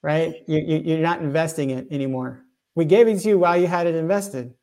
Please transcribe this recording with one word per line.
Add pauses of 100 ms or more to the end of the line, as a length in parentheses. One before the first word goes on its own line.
Right? (120)
You,
you,
you're
not
investing
it
anymore. (320)
We
gave
it
to
you
while
you
had
it
invested.